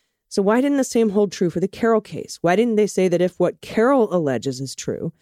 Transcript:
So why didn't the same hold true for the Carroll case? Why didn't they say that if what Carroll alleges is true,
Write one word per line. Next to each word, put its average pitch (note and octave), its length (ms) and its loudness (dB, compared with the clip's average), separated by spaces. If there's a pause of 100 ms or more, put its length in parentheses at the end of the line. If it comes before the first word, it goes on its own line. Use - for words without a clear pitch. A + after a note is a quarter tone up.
(280)
So - 140 -4
why A3 200 2
didn't C#4+ 160 2
the C4 60 2
same A3+ 280 0
hold G3+ 200 0
true E3+ 200 -2
for F3 80 -4
the F#3+ 80 -2
Carroll A3 340 0
case? - 400 -14
Why E3+ 140 2
didn't A3+ 200 2
they G#3 120 2
say F#3 200 0
that E3+ 140 2
if F3+ 180 -2
what - 220 -2
Carroll A#3 500 2
alleges C3+ 480 -2
is C3+ 160 -10
true, - 460 -8